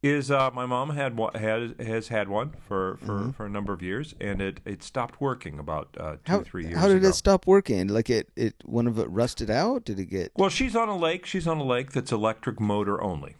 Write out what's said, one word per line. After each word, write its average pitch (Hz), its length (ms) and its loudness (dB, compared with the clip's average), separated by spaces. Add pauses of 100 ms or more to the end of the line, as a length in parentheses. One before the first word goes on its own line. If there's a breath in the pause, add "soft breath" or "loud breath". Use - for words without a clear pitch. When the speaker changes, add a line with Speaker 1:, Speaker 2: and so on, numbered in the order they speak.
Speaker 1:
Is, 143 280 2
uh, 135 240 4
my 127 100 -4
mom 127 260 0
had 139 260 -2
one, 110 180 -2
has, 113 440 -2
has 113 300 -4
had 104 220 0
one 120 240 -2 (120)
for, 95 360 -2
for, 107 180 -6
Speaker 2:
Mm-hmm. 113 120 -2
Speaker 1:
for 110 140 -10
a 101 40 -8
number 101 240 -4
of 85 80 -10
years, 104 360 -6
and 98 220 -4
it, 95 240 -4
it 104 180 -10
stopped - 380 -6
working 123 380 -4
about, 78 400 -6
uh, 78 140 -8
two, 76 200 -4
Speaker 2:
How, 196 80 4
Speaker 1:
three 90 240 -8
years 82 140 -4
Speaker 2:
how 180 100 6
did 196 100 8
Speaker 1:
ago. 190 100 6
Speaker 2:
it 185 60 4
stop - 320 4
working? 190 420 6
Like 110 200 2
it, 113 260 2
it, 113 200 0 (100)
one 120 220 0
of 113 120 0
it - 120 0
rusted 113 400 -2
out? 220 340 0
Did 98 160 -6
it 92 60 -4
get 92 300 -4
Speaker 1:
Well, 190 120 4
she's 247 260 -2
on 226 140 2
a 202 80 -2
lake. 170 300 0
She's 175 200 -2
on 165 120 2
a 143 60 -2
lake 127 280 0
that's 127 200 -2
electric 110 480 0
motor 101 420 2
only 80 380 -6